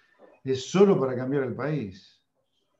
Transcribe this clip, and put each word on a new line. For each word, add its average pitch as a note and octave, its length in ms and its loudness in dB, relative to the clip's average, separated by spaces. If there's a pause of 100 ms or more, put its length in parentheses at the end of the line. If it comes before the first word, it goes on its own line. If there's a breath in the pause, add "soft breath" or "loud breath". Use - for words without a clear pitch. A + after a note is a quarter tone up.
(420 soft breath)
es - 280 -6
solo F#3+ 280 6
para C3+ 160 -2
cambiar C3 300 -4
el A2+ 100 -6
país. A#2 640 -8 (600)